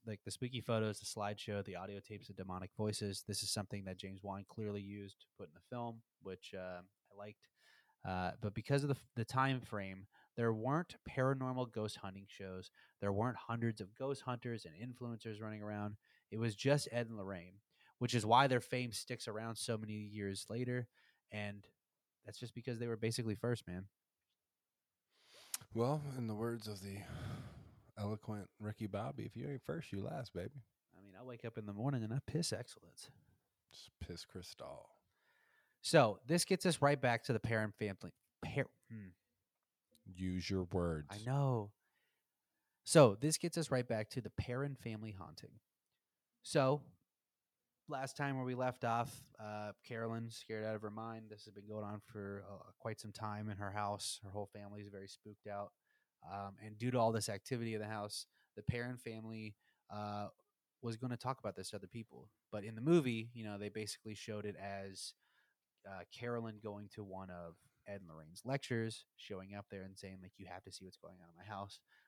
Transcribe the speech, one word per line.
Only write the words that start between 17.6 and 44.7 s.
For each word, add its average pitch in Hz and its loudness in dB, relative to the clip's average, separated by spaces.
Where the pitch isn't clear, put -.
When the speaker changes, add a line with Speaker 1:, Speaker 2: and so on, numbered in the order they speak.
Speaker 1:
which 120 4
is 110 6
why 120 10
their 127 6
fame 123 -2
sticks - -6
around 110 -4
so 117 0
many 107 -4
years 104 -4
later. 123 0
And 101 -4
that's 107 -12
just 117 -8
because 120 -4
they 117 -2
were 117 0
basically 113 2
first, 120 2
man. 92 -4
Speaker 2:
Well, 131 4
in 117 0
the 110 0
words 113 -2
of 101 -6
the 98 -8
eloquent 104 -2
Ricky 107 -2
Bobby, 107 -2
"If - -8
you 123 -4
ain't 143 -4
first, 160 -4
you 98 -2
last, 143 -4
baby." 117 -6
Speaker 1:
I 95 -20
mean, 101 -20
I - -14
wake 123 -10
up 117 -6
in 107 -6
the 101 -4
morning 120 2
and 110 -2
I 139 0
piss 165 0
excellence. - -8
Speaker 2:
Just - -18
piss - -8
Cristal. - -12
Speaker 1:
So 117 10
this 170 6
gets - 4
us 175 6
right 143 10
back 120 4
to 127 4
the 110 4
Perron 110 4
family. 98 -2
Per-, 143 0
hmm. 107 -10
Speaker 2:
Use 92 0
your 95 4
words. 82 4
Speaker 1:
I 101 -6
know. 131 4
So 123 12
this 156 4
gets 175 -2
us 156 0
right 127 2
back 107 0
to 127 -4
the 104 -6
Perron 135 -2